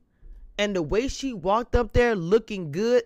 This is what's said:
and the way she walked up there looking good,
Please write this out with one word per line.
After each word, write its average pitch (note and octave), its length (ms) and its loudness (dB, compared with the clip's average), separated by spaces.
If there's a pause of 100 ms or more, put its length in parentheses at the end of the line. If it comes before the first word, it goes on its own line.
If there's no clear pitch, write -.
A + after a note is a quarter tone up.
(600)
and G#3 160 0
the F3 80 0
way G3 240 0
she C4 260 -6
walked G3+ 420 0
up A#3+ 180 0
there A#3+ 220 4
looking F#3 560 -2
good, A3+ 340 2